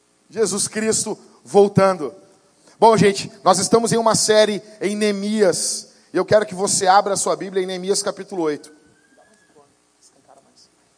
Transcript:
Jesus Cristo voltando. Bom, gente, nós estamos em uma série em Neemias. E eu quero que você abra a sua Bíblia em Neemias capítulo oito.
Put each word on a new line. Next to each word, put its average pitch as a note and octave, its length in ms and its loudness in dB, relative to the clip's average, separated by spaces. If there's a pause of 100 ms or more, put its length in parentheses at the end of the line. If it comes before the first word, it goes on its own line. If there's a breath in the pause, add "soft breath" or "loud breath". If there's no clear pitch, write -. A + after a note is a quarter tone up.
(280)
Jesus G3+ 380 -2
Cristo G#3+ 500 -4 (280 soft breath)
voltando. F#3+ 680 2 (680 soft breath)
Bom, A3+ 180 6
gente, G3 340 0 (140)
nós F3+ 140 4
estamos A3+ 340 0
em A3 40 0
uma A3 200 0
série G#3+ 440 2 (200 loud breath)
em G3+ 160 -4
Neemias. G#3 920 -2 (220 soft breath)
E - 40 -4
eu F3+ 80 0
quero G#3 200 2
que F#3+ 120 -12
você F#3+ 320 -2
abra G3 260 4
a - 20 -4
sua F3 200 -2
Bíblia F#3+ 260 -6
em F#3 40 -6
Neemias F#3 360 -4
capítulo F#3+ 400 -8
oito. - 300 -6 (2250)